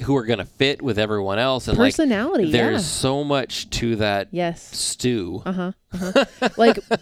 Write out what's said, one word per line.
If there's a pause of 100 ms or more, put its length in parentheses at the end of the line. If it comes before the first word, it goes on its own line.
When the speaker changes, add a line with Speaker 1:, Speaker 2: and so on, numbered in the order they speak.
Speaker 1:
who
are
gonna
fit
with
everyone
else.
And,
like,
Speaker 2:
Personality,
Speaker 1:
there's
Speaker 2:
yeah.
Speaker 1:
so
much
to
that
Speaker 2:
Yes. (140)
Speaker 1:
stew.
Speaker 2:
Uh-huh, (200)
uh-huh.
Speaker 1:
<laughs>
Speaker 2:
Like, (220)